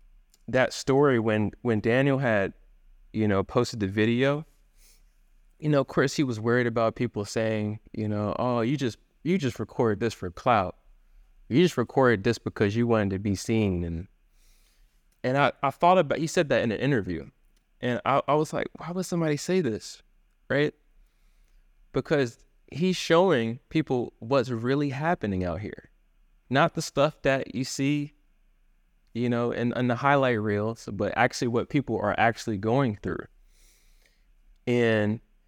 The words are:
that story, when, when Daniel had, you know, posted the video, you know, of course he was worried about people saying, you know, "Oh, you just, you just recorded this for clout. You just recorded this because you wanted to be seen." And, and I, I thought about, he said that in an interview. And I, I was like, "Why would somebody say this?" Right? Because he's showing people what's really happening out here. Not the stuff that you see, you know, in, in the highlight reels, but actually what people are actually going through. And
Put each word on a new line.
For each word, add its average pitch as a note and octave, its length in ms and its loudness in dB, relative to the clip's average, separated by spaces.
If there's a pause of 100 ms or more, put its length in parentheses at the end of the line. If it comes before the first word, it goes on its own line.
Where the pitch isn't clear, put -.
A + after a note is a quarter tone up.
(480)
that B2 240 0
story, C3+ 480 2
when, G#2+ 320 0 (100)
when A2+ 180 0
Daniel C3 380 2
had, A2 340 0 (600)
you G#2+ 160 0
know, G2 160 2
posted B2 360 -2
the G2+ 60 0
video, A#2+ 580 0 (1160)
you D3+ 80 -2
know, D3 120 4
of C3 60 0
course C#3 300 0
he D#3 80 2
was A#2 160 -4
worried A#2+ 260 2
about A2+ 300 0
people A2+ 280 -4
saying, G#2+ 540 -2 (140)
you A2 160 -4
know, G#2 300 -2
"Oh, A#2+ 240 0
you C3 140 0
just, C3+ 220 -4 (240)
you F3+ 160 0
just C3 220 -4
recorded A2 400 0
this A2+ 140 -2
for F#2 160 -10
clout. G2+ 460 0 (720)
You C3 140 4
just F3+ 140 2
recorded A#2+ 480 2
this A#2 140 0
because G#2 360 -2
you A#2+ 140 0
wanted G#2+ 220 2
to F#2+ 100 -4
be G2+ 160 -2
seen." G2+ 480 0
And, E2+ 240 -8 (1120)
and B2+ 160 0
I, C#3+ 140 4 (100)
I C#3 80 0
thought F3+ 280 6
about, D3 200 0
he D#3 80 -2
said D#3 220 0
that A#2 140 2
in A2+ 100 0
an F#2+ 80 -2
interview. G#2 500 -2 (520)
And B2 220 -2
I, C3 240 2
I C#3 60 2
was D3+ 180 0
like, - 240 -4
"Why - 160 -12
would F3+ 140 -4
somebody D#3+ 320 0
say F#3 240 0
this?" - 400 -6 (480)
Right? C#3+ 240 0 (1160)
Because C3+ 460 -2 (320)
he's F3 260 -2
showing D3+ 640 2 (120)
people C3+ 480 -2
what's B2 320 0
really C3 400 -2
happening B2+ 540 -2
out F2 160 -4
here. - 300 -12 (600)
Not D3 240 2
the D#3+ 80 -6
stuff - 400 -2
that C3+ 320 -2
you B2 100 -4
see, D3 500 -4 (1000)
you A#2+ 140 0
know, A#2+ 220 0
in, A#2+ 260 -2
in B2 120 0
the A#2 80 0
highlight C3 440 2
reels, G#2+ 520 -2
but G2+ 240 -2
actually B2 320 0
what A#2 200 -2
people A#2+ 300 -2
are G2+ 200 0
actually A2+ 400 0
going A2 440 0
through. F2+ 220 -6 (1400)
And A2+ 540 2 (280)